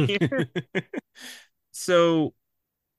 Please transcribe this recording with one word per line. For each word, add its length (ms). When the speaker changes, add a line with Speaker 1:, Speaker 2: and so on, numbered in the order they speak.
Speaker 1:
here. 480
Speaker 2:
<laughs> 300
Speaker 1:
So 600